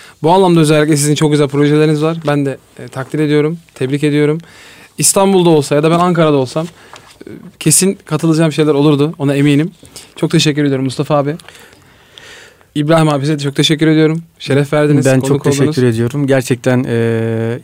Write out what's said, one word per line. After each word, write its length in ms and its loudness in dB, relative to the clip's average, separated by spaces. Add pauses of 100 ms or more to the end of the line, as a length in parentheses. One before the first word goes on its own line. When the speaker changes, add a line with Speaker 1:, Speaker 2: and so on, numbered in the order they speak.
(240)
Speaker 1:
Bu 80 2
anlamda 280 4
özellikle 380 2
sizin 180 0
çok 160 0
güzel 160 2
projeleriniz 560 0
var. 140 -2 (100)
Ben 180 0
de, 120 -6 (220)
e, 80 -16
takdir 320 -8
ediyorum, 380 0 (180)
tebrik 280 -4
ediyorum. 340 0 (600)
İstanbul'da 520 2
olsa 260 2
ya 80 2
da 80 2
ben 80 2
Ankara'da 380 2
olsam, 280 -4
e, 640 -20 (300)
kesin 460 0
katılacağım 460 0
şeyler 220 0
olurdu. 460 2
Ona 160 -2
eminim. 360 2 (440)
Çok 160 -4
teşekkür 320 0
ediyorum 220 -2
Mustafa 320 -2
abi. 180 -2 (1400)
İbrahim 340 2
abi, 120 -2
size 180 -2
de 40 -8
çok 120 -6
teşekkür 320 0
ediyorum. 340 2 (180)
Şeref 340 -2
verdiniz, 320 2
Speaker 2:
Ben 140 4
Speaker 1:
konuk 80 -2
Speaker 2:
çok 160 0
teşekkür 240 0
Speaker 1:
oldunuz. 260 0
Speaker 2:
ediyorum. 340 -2
Gerçekten, 600 0
e, 760 -2